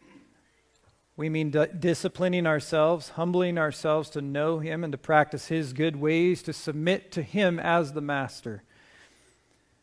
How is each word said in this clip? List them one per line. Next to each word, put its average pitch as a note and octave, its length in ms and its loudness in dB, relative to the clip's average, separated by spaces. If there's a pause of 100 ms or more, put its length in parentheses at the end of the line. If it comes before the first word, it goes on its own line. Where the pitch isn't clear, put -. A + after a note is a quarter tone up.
(1160)
We D3+ 120 -6
mean D#3 240 -2
di-, D3+ 160 4
disciplining F3+ 800 0
ourselves, D#3 640 2
humbling F3 480 0
ourselves D#3 520 0
to D3+ 100 -6
know D3 380 -2
him D#3+ 240 -4
and D#3+ 100 -4
to C3 60 -6
practice D3+ 480 4
his D#3+ 260 -2
good D3+ 240 0
ways, E3 460 2
to D#3+ 100 -8
submit D#3+ 600 -2
to E3+ 100 -4
him F3+ 380 0
as E3+ 320 2
the D3+ 80 -6
master. C3+ 640 -6 (1200)